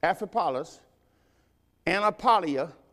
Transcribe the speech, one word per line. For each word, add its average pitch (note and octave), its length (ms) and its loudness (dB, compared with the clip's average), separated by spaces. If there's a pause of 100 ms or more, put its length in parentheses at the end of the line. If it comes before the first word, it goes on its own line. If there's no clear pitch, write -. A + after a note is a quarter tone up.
Amphipolis, E3+ 760 -4 (1040)
and F#3+ 180 0
Apolia F3+ 680 2 (220)